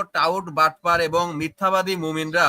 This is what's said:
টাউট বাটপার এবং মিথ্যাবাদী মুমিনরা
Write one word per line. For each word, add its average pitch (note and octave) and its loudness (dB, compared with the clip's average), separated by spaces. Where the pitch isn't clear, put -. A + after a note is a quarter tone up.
টাউট F3+ 0
বাটপার D#3+ 0
এবং E3+ 0
মিথ্যাবাদী F#3 -2
মুমিনরা D#3+ -2